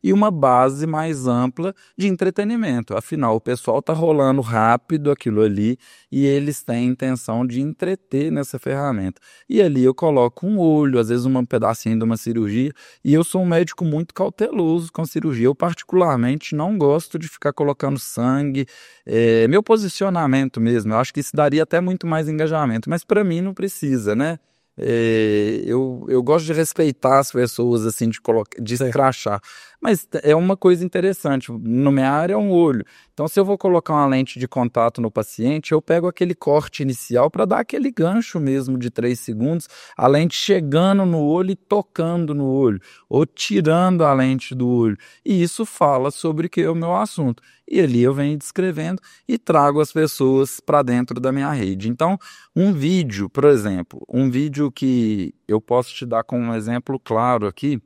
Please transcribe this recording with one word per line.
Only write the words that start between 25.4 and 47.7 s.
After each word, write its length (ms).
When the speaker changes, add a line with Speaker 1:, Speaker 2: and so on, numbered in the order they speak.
Speaker 1:
eu, 420
eu 160
gosto 220
de 80
respeitar 680
as 140
pessoas, 520
assim, 220
de 140
colocar, 400
de 160
Speaker 2:
Sim. 80
Speaker 1:
escrachar. 560
Mas 240
t-, 180
é 120
uma 220
coisa 260
interessante, 680
no 360
minha 220
área 220
é 40
um 140
olho. 320
Então, 160
se 100
eu 60
vou 120
colocar 360
uma 140
lente 300
de 80
contato 540
no 100
paciente, 640
eu 100
pego 260
aquele 280
corte 480
inicial 480
pra 140
dar 140
aquele 300
gancho 520
mesmo 360
de 120
três 320
segundos, 480
a 100
lente 300
chegando 720
no 160
olho 300
e 40
tocando 800
no 100
olho, 360
ou 180
tirando 760
a 100
lente 400
do 140
olho. 300
E 160
isso 240
fala 460
sobre 360
o 20
que 120
é 80
o 60
meu 180
assunto. 480
E 140